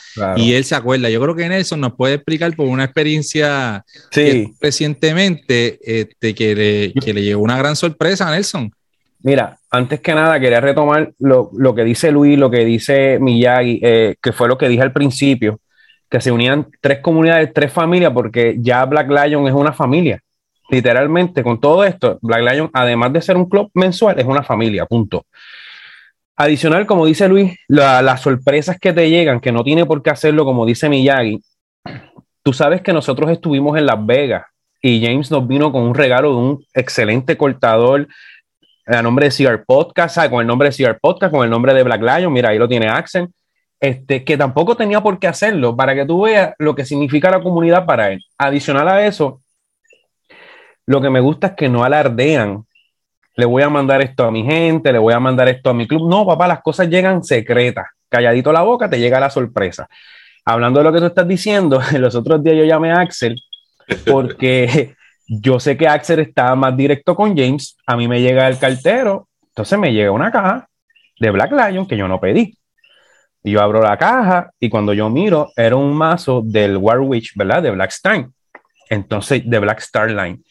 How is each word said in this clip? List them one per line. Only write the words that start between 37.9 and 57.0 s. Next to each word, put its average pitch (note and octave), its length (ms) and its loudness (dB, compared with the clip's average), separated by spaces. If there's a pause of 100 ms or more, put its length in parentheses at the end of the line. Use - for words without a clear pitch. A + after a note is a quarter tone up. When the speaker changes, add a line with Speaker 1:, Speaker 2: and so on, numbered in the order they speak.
Speaker 1:
a A#2 160 0
nombre B2 240 2
de C#3 60 0
C C#3 120 0
R A#2 220 2
Podcast, E3+ 480 0
¿sabe? D#3+ 160 0
Con A#2+ 100 -2
el A#2 60 -2
nombre B2+ 240 2
de - 20 -4
C C3 120 -4
R A2+ 100 0
Podcast, F3 400 -2
con C3 100 2
el A#2 60 0
nombre B2 240 2
de C3 80 6
Black A#2 180 0
Lion, D3+ 320 0
mira, B2 160 2
ahí G#2+ 100 2
lo A#2+ 80 2
tiene A2+ 220 0
Axel, D#3+ 400 -4 (520)
este, C3 440 -4
que D3+ 120 0
tampoco D3 400 0
tenía G#3 240 0
por G3+ 180 -2
qué F#3 80 -2
hacerlo, D#3+ 500 -2
para C3+ 180 0
que C#3 120 -4
tú E3+ 160 0
veas G#3+ 360 0
lo D3+ 160 -2
que C#3+ 100 -6
significa C#3+ 460 -2
la F#3 120 0
comunidad F3 420 0
para A2+ 280 0
él. F#2 120 -14 (140)
Adicional C#3 500 -2
a G3+ 180 2
eso, D3+ 360 -4 (1400)
lo C3+ 140 2
que C3+ 100 0
me C3 100 2
gusta D#3 280 0
es F#3+ 60 -12
que D3 140 -2
no A#2+ 160 0
alardean. B2+ 800 0 (720)
Le A#2+ 80 0
voy B2 180 2
a D3 60 2
mandar C#3 340 0
esto C3 220 -2
a A2+ 80 0
mi A2+ 100 -4
gente, D#3+ 500 0
le A#2+ 60 2
voy A2+ 140 4
a A#2 80 2
mandar B2+ 280 2
esto B2+ 220 -2
a A#2+ 40 0
mi A#2 120 -4
club. D#3+ 220 -2
No, G3 180 0
papá, F3 220 2
las E3 120 -2
cosas E3+ 280 -2
llegan F3+ 340 0